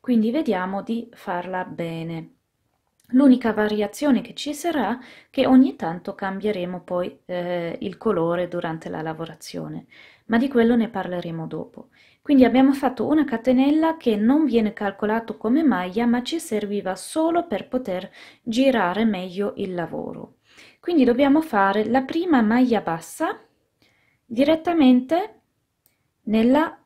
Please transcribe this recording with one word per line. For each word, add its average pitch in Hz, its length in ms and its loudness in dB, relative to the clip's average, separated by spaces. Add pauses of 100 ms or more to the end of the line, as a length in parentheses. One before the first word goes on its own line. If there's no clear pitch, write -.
quindi 226 300 2
vediamo 196 520 -2
di 226 300 -6
farla 185 540 -8
bene. 165 680 -10 (760)
L'unica 254 400 6
variazione 208 720 0
che - 120 -16
ci 294 200 -8
sarà, 269 440 -4 (300)
che 262 160 0
ogni 262 320 6
tanto 180 380 -8
cambieremo 190 680 -6
poi, 180 460 -6
eh, 175 560 -6
il 185 160 -8
colore 175 500 0
durante 170 400 -8
la 165 140 -8
lavorazione, 160 840 -12 (400)
ma 226 120 0
di 269 100 2
quello 240 280 4
ne 226 120 0
parleremo 175 580 -8
dopo. - 420 -14 (340)
Quindi 269 220 6
abbiamo 262 280 6
fatto 254 360 -2
una 302 160 2
catenella 277 720 2
che 247 180 0
non 247 300 2
viene 226 280 0
calcolato 214 680 -4
come 269 260 0
maglia, 185 420 0
ma 240 160 2
ci 320 160 -6
serviva 202 560 -6
solo 330 540 -2
per 190 180 -6
poter 196 460 -6 (300)
girare 226 640 0
meglio 190 520 -4
il 185 180 -6
lavoro. 160 600 -8 (440)
Quindi 330 260 2
dobbiamo 269 360 4
fare 208 460 0
la 247 160 0
prima 320 400 0
maglia 226 400 2
bassa 233 580 -6 (840)
direttamente 311 1160 2 (840)
nella 247 600 2